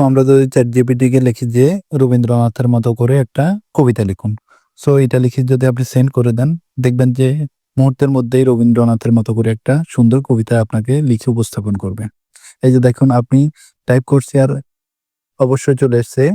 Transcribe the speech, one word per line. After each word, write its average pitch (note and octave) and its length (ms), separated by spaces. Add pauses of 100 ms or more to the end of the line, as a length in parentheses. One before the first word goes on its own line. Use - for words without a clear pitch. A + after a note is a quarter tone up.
আমরা C3 220
যদি C3+ 240
চ্যাট B2 220
জিপিটিকে B2+ 520
লিখি B2 180 (100)
যে B2+ 100 (360)
রবীন্দ্রনাথের A#2+ 720
মতো A#2+ 160 (100)
করে A#2+ 160 (100)
একটা C#3 200 (320)
কবিতা B2 320
লিখুন। G#2+ 220 (500)
So - 80 (140)
এটা B2+ 200
লিখে B2+ 180 (100)
যদি C3 200
আপনি B2 120 (100)
সেন্ড C3 240
করে A#2+ 200
দেন, C3 120 (340)
দেখবেন B2+ 260 (100)
যে C3 80 (500)
মুহূর্তের C3+ 380
মধ্যেই B2+ 340
রবীন্দ্রনাথের A#2 680
মতো A2+ 200
করে A2+ 180
একটা - 180 (200)
সুন্দর A#2+ 340
কবিতা A2+ 260 (120)
আপনাকে A2+ 280 (160)
লিখে A#2 240
উপস্থাপন G#2+ 400 (100)
করবে। G2 200 (640)
এই C3 80
যে B2+ 140
দেখুন B2 200 (120)
আপনি C3 200 (480)
টাইপ B2 260
করছি C#3 220 (100)
আর C#3 60 (920)
অবশ্যই C3 360
চলে B2 200
এসছে C3 220 (120)